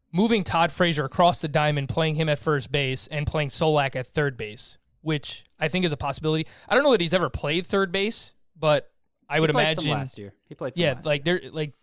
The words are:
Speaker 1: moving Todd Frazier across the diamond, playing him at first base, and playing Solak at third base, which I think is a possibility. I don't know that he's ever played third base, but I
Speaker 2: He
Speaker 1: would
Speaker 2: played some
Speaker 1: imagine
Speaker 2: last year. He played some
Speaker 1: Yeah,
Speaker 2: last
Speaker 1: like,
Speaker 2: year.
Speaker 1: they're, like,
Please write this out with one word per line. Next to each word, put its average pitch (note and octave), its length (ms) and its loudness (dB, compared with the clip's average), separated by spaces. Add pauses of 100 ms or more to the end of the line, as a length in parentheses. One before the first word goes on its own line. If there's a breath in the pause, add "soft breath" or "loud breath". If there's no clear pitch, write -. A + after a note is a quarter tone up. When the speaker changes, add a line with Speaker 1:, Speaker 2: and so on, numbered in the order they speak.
(120)
Speaker 1:
moving G#3 320 2
Todd E3 280 2
Frazier D#3 340 0
across E3+ 360 4
the E3 60 -4
diamond, D3 420 0
playing D#3+ 260 0
him D#3+ 140 0
at D3 80 2
first C#3+ 340 -2
base, C3+ 360 -2
and D3 180 -4
playing D3+ 240 -2
Solak D3+ 460 2
at B2+ 100 -6
third C#3 320 -2
base, G#2+ 400 -12 (240)
which D3+ 420 -4 (160)
I D#3 100 0
think F3+ 160 0
is E3 60 2
a C#3 60 -6
possibility. D#3 480 -2 (240 loud breath)
I G#3 60 4
don't C4+ 80 6
know D4 80 6
that G#3+ 100 4
he's E3 140 0
ever E3+ 160 2
played D#3+ 340 -4
third G3 260 0
base, G3 440 -4 (240)
but D3 320 2 (360)
I C#3+ 80 -4
Speaker 2:
He D#3+ 60 2
Speaker 1:
would D#3+ 80 2
Speaker 2:
played D3+ 300 2
some D#3+ 60 -2
Speaker 1:
imagine D3+ 140 0
Speaker 2:
last C3 200 -10
year. G2+ 140 -14 (140)
He - 60 -20
played C3 220 -8
some E3+ 80 0
Speaker 1:
Yeah, C#3+ 100 2
Speaker 2:
last B2+ 120 -8
Speaker 1:
like, D3 200 -2
Speaker 2:
year. F3 160 0
Speaker 1:
they're, - 100 -18
like, D3+ 320 -6